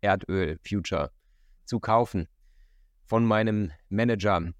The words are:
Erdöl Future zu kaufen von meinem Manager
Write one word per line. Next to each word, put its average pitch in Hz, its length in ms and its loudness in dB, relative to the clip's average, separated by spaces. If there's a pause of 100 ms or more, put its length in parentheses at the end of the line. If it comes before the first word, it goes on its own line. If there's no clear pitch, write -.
Erdöl 95 640 0
Future 85 480 -2 (520)
zu 117 140 -4
kaufen 110 480 0 (760)
von 113 200 2
meinem 107 460 2 (180)
Manager 98 720 0